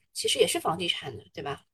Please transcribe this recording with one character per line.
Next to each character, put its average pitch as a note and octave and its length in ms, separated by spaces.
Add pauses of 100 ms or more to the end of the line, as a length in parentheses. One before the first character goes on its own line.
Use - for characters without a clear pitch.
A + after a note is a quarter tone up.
(120)
其 - 160
实 C#5 100
也 B4 80
是 F4 140
房 - 180
地 F3+ 80
产 - 300
的， - 160
对 D#3+ 100
吧？ C#3 320